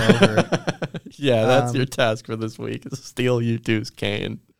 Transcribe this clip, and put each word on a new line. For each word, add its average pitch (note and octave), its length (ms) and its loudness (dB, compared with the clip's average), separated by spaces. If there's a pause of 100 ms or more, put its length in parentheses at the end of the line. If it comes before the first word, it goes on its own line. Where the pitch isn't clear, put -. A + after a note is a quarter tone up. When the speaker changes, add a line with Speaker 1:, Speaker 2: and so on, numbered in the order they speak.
Speaker 1:
over. G3 480 4
Speaker 2:
<laughs> - 300 -4 (400)
Yeah, - 260 2
that's B2+ 280 4
Speaker 1:
Um, C3+ 40 -4
Speaker 2:
your B2+ 100 0
task A2+ 380 -2
for A2+ 120 -8
this A2 220 -6
week, A#2 280 -8
is C#3 180 -10
steal B2 380 0
U A#2 160 0
two's A2+ 320 -2
cane. G#2 500 -6 (200)